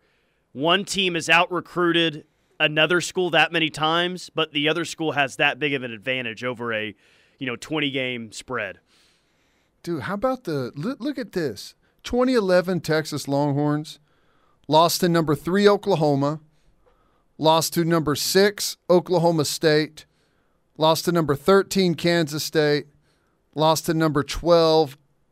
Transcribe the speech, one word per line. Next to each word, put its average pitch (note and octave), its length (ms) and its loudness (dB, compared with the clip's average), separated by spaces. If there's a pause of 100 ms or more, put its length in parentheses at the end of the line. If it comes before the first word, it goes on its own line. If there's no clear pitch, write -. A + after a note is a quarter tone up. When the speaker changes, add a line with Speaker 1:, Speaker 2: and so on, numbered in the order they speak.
(520)
Speaker 1:
one E3+ 320 0
team F#3 300 -4
has D#3+ 160 -6
out-recruited E3 960 0 (340)
another D#3 420 2
school F#3 280 -4
that D#3+ 220 2
many D#3+ 180 0
times, E3+ 640 -2
but D#3+ 180 -4
the D3 160 -2
other D#3+ 180 -2
school D#3 280 -6
has C#3 240 -2
that C#3+ 220 0
big C#3+ 140 -2
of C3 100 -6
an A#2+ 80 -10
advantage A#2 520 -8
over A#2+ 300 -6
a, G#2+ 220 -6 (440)
you C3+ 80 -8
know, A#2+ 80 -6
twenty D3 360 -6
game B2+ 400 -6
spread. G#2 480 -10 (1000)
Speaker 2:
Dude, E3 220 -8
how F3+ 100 -6
about B3+ 320 -4
the, C3+ 300 -4
look, G#3+ 260 -8
look C#4+ 160 -6
at A#3+ 160 -10
this. C#3+ 420 -6 (280)
Twenty B3+ 320 0
eleven F#3 440 2
Texas D3+ 480 -2
Longhorns D3 720 0 (680)
lost D#3 340 4
to F3+ 80 2
number D#3+ 260 2
three G3 320 2
Oklahoma, D#3 720 2 (1000)
lost D#3 360 2
to E3+ 100 0
number D#3 320 0
six - 600 0 (120)
Oklahoma E3+ 540 2
State, D#3 600 0 (720)
lost D#3 280 2
to F3+ 60 2
number D#3 240 0
thirteen F#3+ 600 2
Kansas E3 500 -2
State, D3 400 0 (720)
lost D#3 320 2
to F3 60 0
number D#3 300 2
twelve D#3+ 720 2 (340)